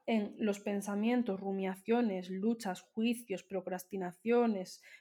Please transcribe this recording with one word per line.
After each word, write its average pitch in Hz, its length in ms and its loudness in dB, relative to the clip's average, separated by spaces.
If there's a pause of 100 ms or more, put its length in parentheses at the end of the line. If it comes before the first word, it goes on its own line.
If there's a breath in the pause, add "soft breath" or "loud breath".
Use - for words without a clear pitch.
en 214 320 2
los 202 220 0
pensamientos, 202 800 0
rumiaciones, 196 920 0
luchas, 202 520 0
juicios, 220 640 -2
procrastinaciones, 185 1400 0 (200 loud breath)